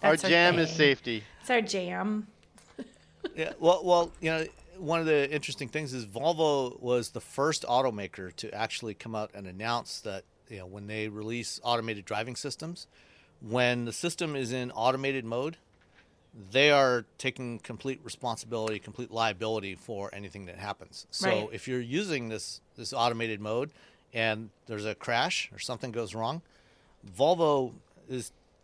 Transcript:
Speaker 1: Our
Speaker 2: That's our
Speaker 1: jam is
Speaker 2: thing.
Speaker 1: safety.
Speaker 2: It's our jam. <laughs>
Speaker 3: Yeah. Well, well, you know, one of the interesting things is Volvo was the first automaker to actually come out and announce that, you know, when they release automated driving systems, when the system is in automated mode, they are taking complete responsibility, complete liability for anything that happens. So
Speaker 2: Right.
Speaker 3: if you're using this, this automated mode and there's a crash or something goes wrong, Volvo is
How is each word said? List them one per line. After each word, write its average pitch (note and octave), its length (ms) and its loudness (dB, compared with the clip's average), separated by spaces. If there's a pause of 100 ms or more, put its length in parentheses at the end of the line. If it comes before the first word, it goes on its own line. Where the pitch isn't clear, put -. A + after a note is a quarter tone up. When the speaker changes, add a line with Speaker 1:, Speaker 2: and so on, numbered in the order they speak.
Speaker 1:
Our D3+ 80 8
Speaker 2:
That's D#3+ 140 4
our F#3+ 40 4
Speaker 1:
jam E3+ 300 10
is E3 80 6
Speaker 2:
thing. E3 100 -4
Speaker 1:
safety. C3 460 4 (180)
Speaker 2:
It's - 80 -6
our B3 120 4
jam. F#3+ 640 -2 (500)
<laughs> B3+ 80 -12 (500)
Speaker 3:
Yeah. D#3+ 240 -2
Well, F3 240 6
well, F3 280 4 (100)
you D#3+ 80 0
know, D#3+ 160 0 (320)
one E3 220 0
of E3 80 0
the C#3+ 240 4
interesting D3 360 -6
things D3 280 -6
is A#2+ 100 -8
Volvo C#3 760 0
was B2 300 0
the - 120 -10
first D3 420 -2
automaker G#2 720 -2
to - 180 -10
actually A2 400 -4
come A2+ 220 -10
out G#2+ 180 -6
and G2 140 -14
announce A2 540 -4
that, G2 240 -8 (220)
you G#2 120 -12
know, F#2 80 -14
when G2+ 180 -14
they G#2+ 220 -4
release G#2+ 560 -6
automated A2+ 420 0
driving A2+ 300 -4
systems, D#3 500 -8 (540)
when A#2+ 460 2
the A#2 80 -6
system D#3+ 420 -4
is B2+ 160 -4
in B2 200 -4
automated C3 520 0
mode, B2+ 340 -4 (920)
they C#3 200 6
are C3 340 6 (140)
taking B2 400 -6
complete B2+ 440 -8
responsibility, A2+ 760 -4
complete G#2+ 320 -12
liability A2 640 -2
for G2 380 -10
anything G2+ 340 -12
that F2+ 100 -14
happens. G2 540 -10
So - 180 -2
Speaker 2:
Right. F3+ 220 0
Speaker 3:
if - 160 -10
you're B2+ 120 -2
using C3+ 500 -2
this, - 320 -10 (160)
this A#2 160 -10
automated A#2 460 2
mode A2+ 300 -2 (420)
and A2+ 380 -2 (160)
there's G#2 200 -6
a G#2+ 100 -2
crash B2 580 0
or - 60 -16
something B2 320 -6
goes A2 240 -6
wrong, A#2+ 260 -4 (680)
Volvo C#3+ 640 4 (360)
is B2+ 220 -8 (320)